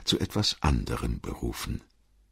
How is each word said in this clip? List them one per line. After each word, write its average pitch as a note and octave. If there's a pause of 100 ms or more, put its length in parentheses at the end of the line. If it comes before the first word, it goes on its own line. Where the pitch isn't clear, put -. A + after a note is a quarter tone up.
zu -
etwas -
anderem A#1+
berufen. - (500)